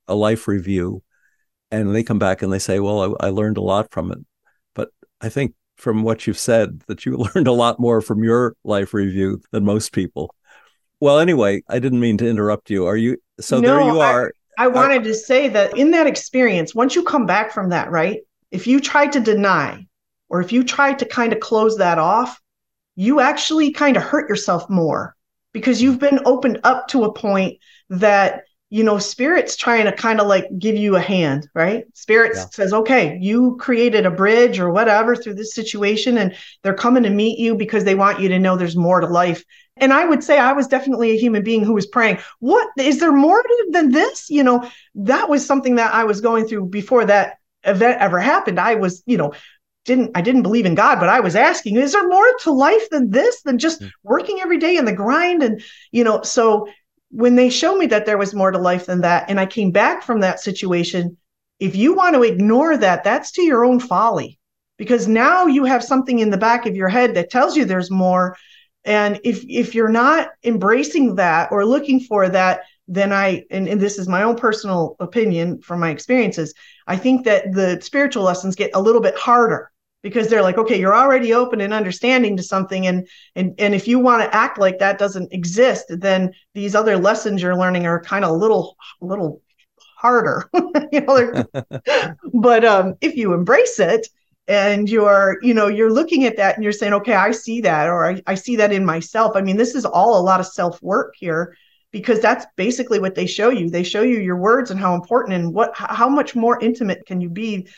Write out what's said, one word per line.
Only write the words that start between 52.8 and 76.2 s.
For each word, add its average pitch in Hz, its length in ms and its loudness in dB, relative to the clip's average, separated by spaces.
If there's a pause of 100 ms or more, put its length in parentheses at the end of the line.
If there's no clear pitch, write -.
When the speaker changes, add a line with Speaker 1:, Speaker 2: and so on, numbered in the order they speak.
Speaker 2:
than 262 200 0
this, 359 320 0
than 262 160 -2
just 320 240 -2
Speaker 1:
Mm. 196 80 -16 (140)
Speaker 2:
working 339 360 -2
every 349 200 -2
day 339 180 2
in 277 80 0
the 208 80 -2
grind?" 302 500 0
And, 214 180 -2 (300)
you 233 140 2
know, 214 160 0
so 220 460 0 (460)
when 247 220 4
they 247 140 6
showed 320 280 0
me 349 100 0
that 208 180 0
there 214 120 0
was 196 160 -4
more 190 180 0
to 185 60 -2
life 180 280 -2
than 180 160 -2
that, 170 280 2
and 196 80 0
I 190 80 0
came 190 260 -2
back 247 300 2
from 220 200 -2
that 180 180 -2
situation, 175 800 -4 (420)
if 190 160 -4
you 247 180 2
want 359 220 2
to 247 80 6
ignore 226 540 2
that, 185 260 2
that's 247 300 -2
to 359 80 -2
your 262 240 4
own 247 160 4
folly, 190 580 -2 (380)
because 214 320 0
now 285 360 4
you 277 200 2
have 254 180 0
something 262 360 0
in 220 100 0
the 196 80 -2
back 233 280 0
of 190 100 -4
your 190 120 -2
head 226 280 2
that 175 140 -2
tells 285 280 0
you 262 80 2
there's 185 260 -2
more. 185 460 0 (480)
And 208 400 0
if, 233 240 -4
if - 260 -4
you're 226 140 0
not 262 400 2 (140)
embracing 233 720 0
that 170 360 0
or 202 140 0
looking 262 340 2
for 202 300 0
that, 185 320 0 (260)
then 196 240 -2
I, 196 400 0
and, 190 160 -4
and 202 140 -2
this 202 180 -4
is 180 80 -6
my 190 160 0
own 233 140 0
personal 196 640 -2
opinion 175 600 -2
from 175 200 -6
my 165 80 -2
experiences, 180 640 -2 (340)